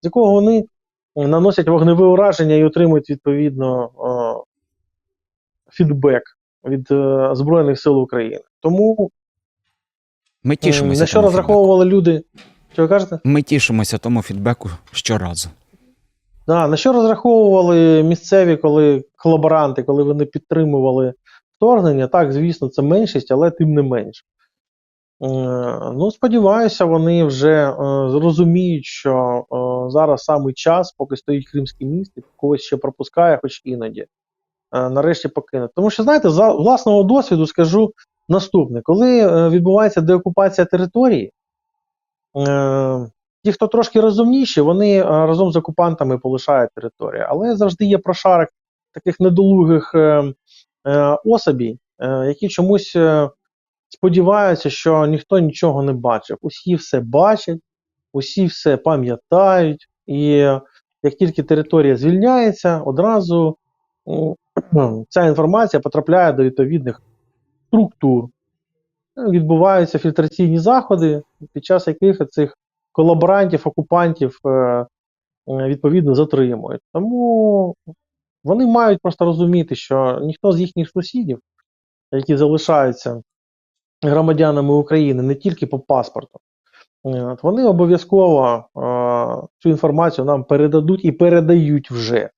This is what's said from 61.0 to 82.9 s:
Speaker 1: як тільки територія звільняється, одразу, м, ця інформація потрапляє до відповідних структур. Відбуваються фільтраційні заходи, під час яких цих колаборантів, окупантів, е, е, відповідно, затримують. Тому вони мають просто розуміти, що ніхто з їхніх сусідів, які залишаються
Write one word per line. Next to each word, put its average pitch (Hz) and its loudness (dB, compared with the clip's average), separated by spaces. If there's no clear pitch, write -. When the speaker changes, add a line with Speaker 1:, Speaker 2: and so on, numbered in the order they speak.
Speaker 1:
як 143 -2
тільки 165 -2
територія 151 2
звільняється, 190 0
одразу, 170 -2
м, 113 0
ця 175 2
інформація 160 0
потрапляє 160 0
до 131 0
відповідних 131 -2
структур. 135 0
Відбуваються 175 0
фільтраційні 165 -2
заходи, 170 0
під 143 -14
час 185 0
яких 180 -2
цих 147 -4
колаборантів, 170 2
окупантів, 160 -2
е, 139 -2
е, 123 -2
відповідно, 139 -2
затримують. 135 -2
Тому 220 -2
вони 208 0
мають 226 2
просто 175 -4
розуміти, 170 0
що 131 -4
ніхто 160 -4
з 170 0
їхніх 175 -6
сусідів, 180 -8
які 135 -2
залишаються 143 0